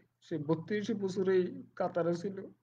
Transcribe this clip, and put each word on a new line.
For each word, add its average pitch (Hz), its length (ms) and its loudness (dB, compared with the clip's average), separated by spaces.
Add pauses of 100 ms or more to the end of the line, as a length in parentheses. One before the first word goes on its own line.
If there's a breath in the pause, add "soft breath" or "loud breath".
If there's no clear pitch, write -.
(200)
সে 165 180 -6
বত্রিশ 165 520 0
বছরেই 190 720 2 (140)
কাতারে 170 400 0
ছিল। 190 300 -6 (160)